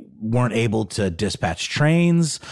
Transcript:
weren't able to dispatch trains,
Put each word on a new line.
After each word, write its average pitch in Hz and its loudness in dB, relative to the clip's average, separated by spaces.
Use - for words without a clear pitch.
weren't 117 0
able 110 0
to 98 -2
dispatch 87 -4
trains, 170 2